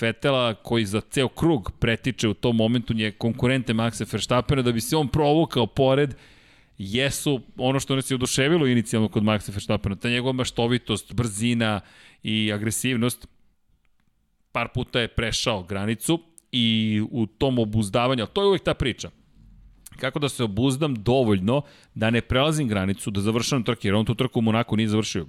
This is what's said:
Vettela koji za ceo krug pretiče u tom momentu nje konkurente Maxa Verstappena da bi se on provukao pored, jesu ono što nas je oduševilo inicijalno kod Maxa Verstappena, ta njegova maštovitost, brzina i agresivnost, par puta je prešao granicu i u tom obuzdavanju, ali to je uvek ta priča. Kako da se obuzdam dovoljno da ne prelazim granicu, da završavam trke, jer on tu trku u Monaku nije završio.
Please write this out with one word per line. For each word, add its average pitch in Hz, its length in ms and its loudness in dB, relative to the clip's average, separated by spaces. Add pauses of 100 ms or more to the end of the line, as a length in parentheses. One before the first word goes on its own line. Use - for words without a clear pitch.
Vettela 120 520 0
koji 117 320 0
za 101 160 -2
ceo 131 260 -2
krug 151 460 0
pretiče 117 540 0
u 104 60 2
tom 120 220 0
momentu 117 380 2
nje 107 180 -2
konkurente 123 600 -2
Maxa 110 400 -2
Verstappena 123 480 0
da 123 100 2
bi 113 100 0
se - 160 -2
on 147 100 0
provukao 147 600 2
pored, 135 480 2 (640)
jesu 123 640 -2 (160)
ono 131 220 0
što 135 160 -2
nas 135 160 -4
je 135 40 0
oduševilo 135 520 2
inicijalno 113 400 2
kod 107 160 0
Maxa 107 280 0
Verstappena, 98 440 -4
ta 117 140 -6
njegova 123 240 0
maštovitost, 117 800 -2
brzina 110 680 0 (440)
i 107 300 0
agresivnost, 113 760 -2 (1200)
par 120 180 -4
puta 123 300 -4
je 113 80 0
prešao 110 560 -2
granicu 107 580 -2 (300)
i 117 160 0 (440)
u 110 160 0
tom 131 320 0
obuzdavanju, 110 640 0
ali 101 60 -6
to 202 120 -2
je 202 60 2
uvek 190 160 2
ta 156 100 0
priča. 113 360 -4 (840)
Kako 131 280 -6
da 143 100 0
se - 140 -4
obuzdam 131 520 0
dovoljno 113 640 2 (320)
da 110 160 0
ne 117 120 2
prelazim 147 460 0
granicu, 98 440 -2
da 98 100 -2
završavam 113 420 0
trke, 113 240 -2
jer 98 80 2
on 107 100 2
tu 117 100 0
trku 127 240 -2
u - 20 2
Monaku 113 340 0
nije 110 140 2
završio. 104 400 -2